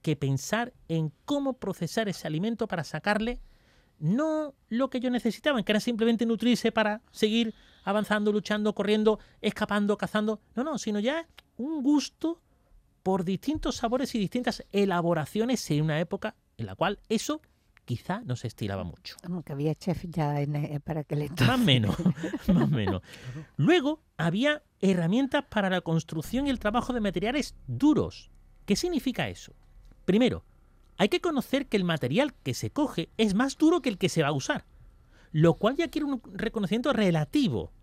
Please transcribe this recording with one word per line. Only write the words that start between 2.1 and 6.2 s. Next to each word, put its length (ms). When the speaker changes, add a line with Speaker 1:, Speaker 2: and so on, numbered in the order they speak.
Speaker 1:
alimento 400
para 160
sacarle 560
no 560
lo 200
que 100
ellos 120
necesitaban, 540
que 80
era 80
simplemente 460